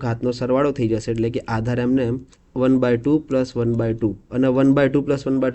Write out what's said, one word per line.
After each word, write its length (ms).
ઘાતનો 340
સરવાળો 400
થઈ 140
જશે, 200
એટલે 220
કે 60
આધાર 280
એમને 260
એમ 60
one 200
by 100
two 100
plus 220
one 180
by 100
two 120
અને 120
one 180
by 160
two 140
plus 220
one 140
by 120